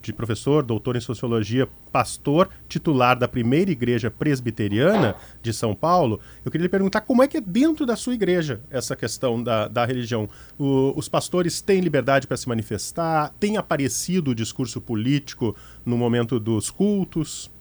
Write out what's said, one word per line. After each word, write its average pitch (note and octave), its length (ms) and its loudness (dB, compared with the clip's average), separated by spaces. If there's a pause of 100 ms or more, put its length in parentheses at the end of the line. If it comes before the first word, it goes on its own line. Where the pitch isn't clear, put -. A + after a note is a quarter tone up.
de - 100 -8
professor, A#2+ 520 0
doutor A#2+ 340 -4
em A#2+ 40 -2
sociologia, A#2 680 -2 (240)
pastor D3 560 0 (180)
titular B2+ 520 2
da B2 100 2
primeira C3+ 420 0
igreja A#2+ 400 0
presbiteriana A#2+ 1040 0 (280)
de A2+ 100 -4
São A2 220 -2
Paulo, D3+ 440 2 (280)
eu B2 40 -4
queria E3 140 -2
lhe F#3 60 -2
perguntar G3 320 0
como B3+ 200 4
é C#4 60 6
que E4 80 -6
é D#4 60 -2
dentro C#4 420 2
da A#3 100 0
sua B3 200 -4
igreja E3+ 560 0
essa B2+ 260 -4
questão A#2+ 460 -2
da, A2 260 0
da A#2 160 0
religião. A#2 460 -2 (280)
O, C3+ 380 2
os - 140 -6
pastores F3 500 -2
têm F#3+ 220 2
liberdade C#3 440 2
para B2+ 120 -4
se - 100 -8
manifestar? D3 880 -2
Tem G#3 200 0
aparecido D#3 720 -2
o A#2+ 40 0
discurso A2+ 460 -4
político A#2+ 760 -2 (300)
no A#2+ 140 0
momento A#2+ 420 2
dos A2 300 -2
cultos? F#3+ 920 -2